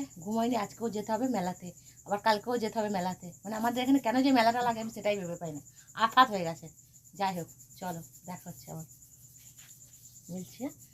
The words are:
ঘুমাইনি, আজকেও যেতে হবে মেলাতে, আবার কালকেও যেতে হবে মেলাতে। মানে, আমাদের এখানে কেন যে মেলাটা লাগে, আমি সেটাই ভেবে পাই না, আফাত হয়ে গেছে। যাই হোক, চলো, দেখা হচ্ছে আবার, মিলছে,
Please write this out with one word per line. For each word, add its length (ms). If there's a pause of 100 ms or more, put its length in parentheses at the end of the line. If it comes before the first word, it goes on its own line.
(180)
ঘুমাইনি, 380
আজকেও 320
যেতে 240
হবে 160
মেলাতে, 400 (360)
আবার 140
কালকেও 400
যেতে 200
হবে 120
মেলাতে। 360 (180)
মানে, 120
আমাদের 260
এখানে 160
কেন 240
যে 100
মেলাটা 300
লাগে, 180
আমি 100
সেটাই 260
ভেবে 200
পাই 160
না, 80 (340)
আফাত 340
হয়ে 160
গেছে। 220 (480)
যাই 240
হোক, 100 (280)
চলো, 240 (260)
দেখা 240
হচ্ছে 200
আবার, 160 (1400)
মিলছে, 340 (300)